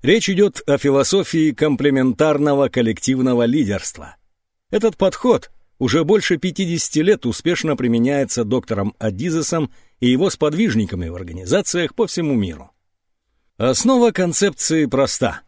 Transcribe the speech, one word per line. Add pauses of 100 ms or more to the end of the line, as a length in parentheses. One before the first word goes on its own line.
Речь
идёт
о
философии
комплементарного
коллективного
лидерства. (540)
Этот
подход (260)
уже
больше
пятидесяти
лет
успешно
применяется
доктором
Адизесом (280)
и
его
сподвижниками
в
организациях
по
всему
миру. (880)
Основа
концепции
проста.